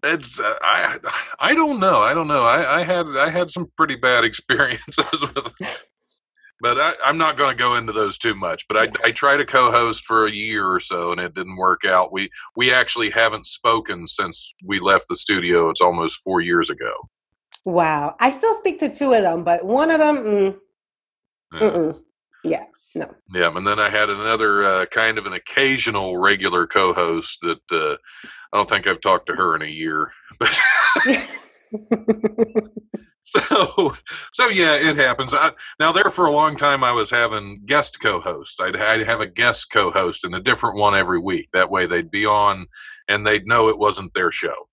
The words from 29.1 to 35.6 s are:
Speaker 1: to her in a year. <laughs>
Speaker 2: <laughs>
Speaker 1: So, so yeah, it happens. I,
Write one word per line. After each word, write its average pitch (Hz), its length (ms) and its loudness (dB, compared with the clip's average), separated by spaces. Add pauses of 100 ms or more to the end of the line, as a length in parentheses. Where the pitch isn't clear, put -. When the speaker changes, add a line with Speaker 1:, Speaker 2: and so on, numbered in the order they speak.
Speaker 1:
to 80 80 -4
her 87 220 0
in 76 40 -4
a 76 40 -8
year. 78 440 -6 (960)
<laughs> 254 140 0 (520)
Speaker 2:
<laughs> 214 180 -12 (1300)
Speaker 1:
So, - 720 0 (400)
so 247 140 2
yeah, 175 260 4
it 151 220 2
happens. 131 400 0
I, 156 160 4 (280)